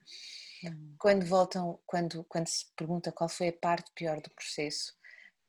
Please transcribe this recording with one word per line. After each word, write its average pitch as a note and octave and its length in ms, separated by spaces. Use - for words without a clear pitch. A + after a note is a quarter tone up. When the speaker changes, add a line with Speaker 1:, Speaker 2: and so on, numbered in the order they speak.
Speaker 1:
Hum. D3+ 340
Speaker 2:
quando G3+ 260
voltam, F3+ 600
quando, E3+ 380
quando E3 220
se - 180
pergunta E3+ 380
qual E3+ 160
foi F3 180
a E3 60
parte E3+ 420
pior D#3 240
do - 120
processo, - 640